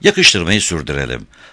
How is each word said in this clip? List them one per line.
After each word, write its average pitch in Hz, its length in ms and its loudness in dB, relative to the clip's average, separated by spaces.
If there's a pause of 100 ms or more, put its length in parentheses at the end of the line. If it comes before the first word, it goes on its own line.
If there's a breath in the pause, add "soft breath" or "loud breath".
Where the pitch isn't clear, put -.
Yakıştırmayı 104 580 2
sürdürelim. 69 640 -4 (260 loud breath)